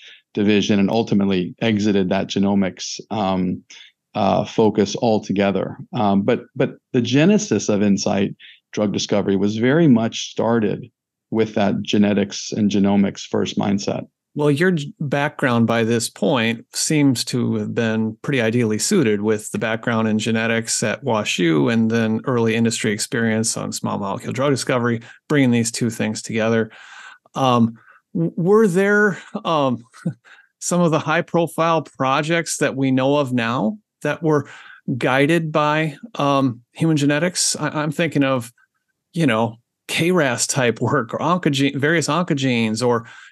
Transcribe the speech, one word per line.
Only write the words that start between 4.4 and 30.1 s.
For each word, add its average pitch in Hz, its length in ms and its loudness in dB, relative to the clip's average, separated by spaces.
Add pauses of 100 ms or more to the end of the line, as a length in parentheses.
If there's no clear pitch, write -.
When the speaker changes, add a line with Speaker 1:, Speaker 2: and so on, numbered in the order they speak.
Speaker 1:
focus 104 520 0
altogether. 101 840 0 (160)
Um, 101 280 2
but, 117 200 0 (140)
but 135 160 0 (200)
the 127 80 2
genesis 139 680 2
of 104 140 2
Insight 101 520 0 (380)
Drug 107 200 -2
Discovery 98 440 0
was 101 200 0
very 135 300 4
much 113 440 2
started 110 600 -2 (400)
with 110 240 -2
that 101 280 0
genetics 101 720 0
and 107 180 0
genomics 101 500 0
first - 360 -4
mindset. 101 500 -2 (280)
Speaker 2:
Well, 147 160 2
your 156 200 2
j-, 147 300 -4
background 139 640 0
by 117 180 2
this 113 240 0
point 117 640 -2
seems 143 520 2
to 117 320 -2
have 107 180 -6
been 110 480 -2
pretty 135 180 -2
ideally 110 380 0
suited 107 440 2
with 107 280 -2
the - 80 -6
background 113 480 0
in 107 120 0
genetics 113 640 -2
at 107 220 -2
WashU 135 680 0
and 113 180 2
then 110 340 0
early 117 300 0
industry 113 380 0
experience 110 640 -2
on 101 160 -8
small 104 260 -6
molecule 101 340 -6
drug 131 200 0
discovery, 120 480 -2 (280)
bringing 139 220 4
these 117 220 2
two 120 180 -2
things 110 320 -6
together. 113 480 0 (640)
Um, 120 400 2 (400)
w-, 165 220 -2
were 208 320 4
there, 202 520 2 (240)
um, 135 380 0 (220)
<laughs> - 560 -12